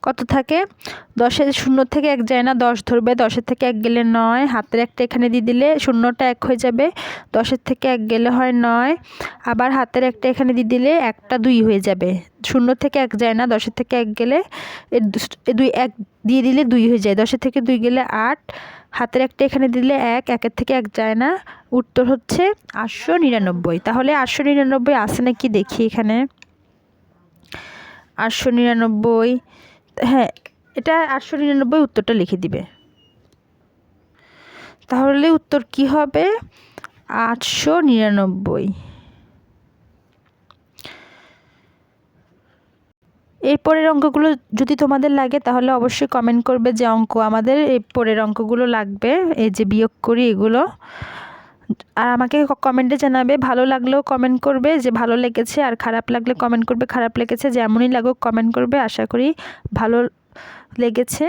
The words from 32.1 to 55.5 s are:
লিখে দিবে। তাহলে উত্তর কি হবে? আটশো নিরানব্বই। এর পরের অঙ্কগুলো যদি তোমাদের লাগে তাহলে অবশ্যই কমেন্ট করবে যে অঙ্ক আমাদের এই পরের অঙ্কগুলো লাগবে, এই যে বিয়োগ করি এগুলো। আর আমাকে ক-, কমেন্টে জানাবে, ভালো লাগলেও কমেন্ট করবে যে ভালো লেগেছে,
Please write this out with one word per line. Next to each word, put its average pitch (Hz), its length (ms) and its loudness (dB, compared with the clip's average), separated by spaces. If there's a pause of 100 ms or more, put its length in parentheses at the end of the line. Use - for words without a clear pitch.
লিখে 185 240 0
দিবে। - 240 -6 (2250)
তাহলে 277 420 2
উত্তর 294 320 2 (100)
কি 277 140 0
হবে? 294 400 0 (840)
আটশো 240 720 -2
নিরানব্বই। 196 840 0 (4000)
এর 285 160 2
পরের 311 320 2
অঙ্কগুলো 302 440 2 (200)
যদি 262 220 0
তোমাদের 277 360 0
লাগে 277 280 0
তাহলে 247 320 0
অবশ্যই 254 360 0
কমেন্ট 233 380 0
করবে 247 280 0
যে 233 140 0
অঙ্ক 226 300 0
আমাদের 220 400 2 (120)
এই 254 100 2 (140)
পরের 220 280 0
অঙ্কগুলো 220 460 -2
লাগবে, 214 440 -2 (240)
এই 220 140 0
যে 202 160 -2
বিয়োগ 214 260 2 (100)
করি 233 280 2
এগুলো। 220 380 2 (1300)
আর 226 120 0
আমাকে 247 380 0
ক-, 269 160 -4
কমেন্টে 254 360 2
জানাবে, 262 400 2
ভালো 254 280 0
লাগলেও 262 360 0
কমেন্ট 254 400 0
করবে 277 280 2 (100)
যে 247 120 0
ভালো 233 260 0
লেগেছে, 240 460 -2